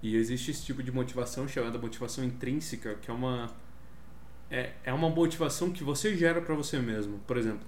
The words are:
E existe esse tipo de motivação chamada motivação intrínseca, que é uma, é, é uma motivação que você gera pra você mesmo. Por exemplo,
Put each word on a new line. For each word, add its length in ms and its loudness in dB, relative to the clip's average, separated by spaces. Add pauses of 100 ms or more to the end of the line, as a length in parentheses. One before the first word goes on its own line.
E 140 2
existe 340 2
esse 140 -4
tipo 180 -4
de 100 -4
motivação 560 -2
chamada 300 -2
motivação 440 -4
intrínseca, 720 -2
que 140 -8
é 40 -2
uma, 360 -2 (1000)
é, 240 -2 (100)
é 80 0
uma 160 4
motivação 600 4
que 120 -4
você 340 2
gera 260 6
pra 120 0
você 240 0
mesmo. 420 0
Por 180 0
exemplo, 300 0